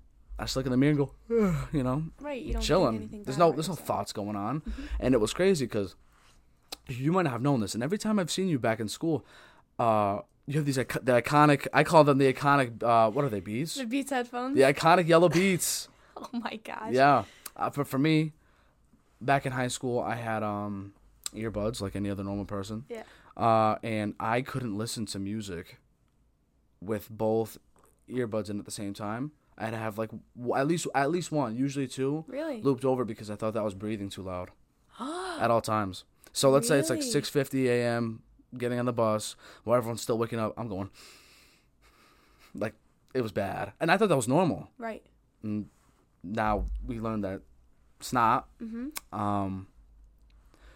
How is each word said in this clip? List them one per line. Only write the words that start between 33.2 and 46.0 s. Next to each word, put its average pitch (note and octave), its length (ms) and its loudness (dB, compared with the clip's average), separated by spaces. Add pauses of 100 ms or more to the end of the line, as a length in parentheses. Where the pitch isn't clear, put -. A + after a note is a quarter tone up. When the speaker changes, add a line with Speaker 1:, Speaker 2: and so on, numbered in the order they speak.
Speaker 1:
I G#2 60 -8
thought A2 160 -4
that A2+ 80 -2
I - 20 0
was G2+ 120 -4
breathing G2+ 340 -6
too G2 140 -12
loud F2+ 280 -8 (240)
Speaker 2:
<gasps> - 240 -20
Speaker 1:
at E4 500 -4
all A2+ 120 4
times. G#2+ 420 -2 (300)
So C#3 160 4
let's C3+ 180 6
say D3 120 6
it's, - 100 2
like, C3 100 0
Speaker 2:
Really? B3+ 120 -4
Speaker 1:
six D3 180 0
fifty C3+ 400 0
A A#2+ 160 2 (100)
M, A#2 280 -4 (340)
getting A#2+ 200 -4
on B2 80 -2
the B2 80 0
bus, A2 440 0 (260)
while A#2 140 4
everyone's A#2 240 -4
still A#2 160 -2
waking A2+ 220 -2
up, G#2+ 180 -2
I'm A#2 100 -6
going, F#2+ 220 -6 (1600)
like, A2 200 -6 (400)
it C3 80 0
was A2 100 -4
bad. G2 480 -4
And D#3+ 100 2
I F3+ 60 6
thought G3+ 140 4
that D3 80 4
was A2 100 -2
normal. C#3+ 500 2
Speaker 2:
Right. A3+ 260 -10 (400)
Speaker 1:
And G#2 260 -6 (540)